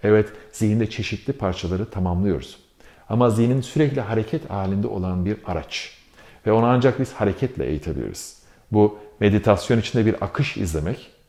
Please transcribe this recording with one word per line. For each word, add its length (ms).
Evet, 260
zihinde 380
çeşitli 420
parçaları 580
tamamlıyoruz. 680
Ama 220
zihnin 300
sürekli 400
hareket 500
halinde 360
olan 380
bir 120
araç. 520
Ve 60
onu 140
ancak 340
biz 120
hareketle 540
eğitebiliriz. 760
Bu 260
meditasyon 580
içinde 280
bir 140
akış 360
izlemek 540